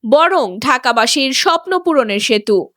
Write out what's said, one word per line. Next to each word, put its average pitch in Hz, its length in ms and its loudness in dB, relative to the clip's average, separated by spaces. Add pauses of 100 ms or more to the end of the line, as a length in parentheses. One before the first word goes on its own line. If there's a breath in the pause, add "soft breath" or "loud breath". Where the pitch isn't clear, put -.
(140)
বরং 330 320 2 (200)
ঢাকাবাসীর 254 640 0 (120)
স্বপ্ন 339 300 -2 (120)
পূরণের 233 440 0
সেতু। 208 300 0 (180)